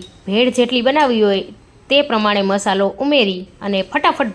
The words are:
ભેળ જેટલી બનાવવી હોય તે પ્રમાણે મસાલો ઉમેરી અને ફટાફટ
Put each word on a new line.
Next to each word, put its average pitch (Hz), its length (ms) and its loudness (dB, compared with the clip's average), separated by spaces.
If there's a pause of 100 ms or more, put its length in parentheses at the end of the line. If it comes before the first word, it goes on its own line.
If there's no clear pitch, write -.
(260)
ભેળ 233 260 0
જેટલી 247 300 0
બનાવવી 262 400 2
હોય 196 200 2 (480)
તે 285 120 4
પ્રમાણે 208 400 0
મસાલો 196 460 0
ઉમેરી 196 580 0 (160)
અને 196 200 -2
ફટાફટ 294 540 -2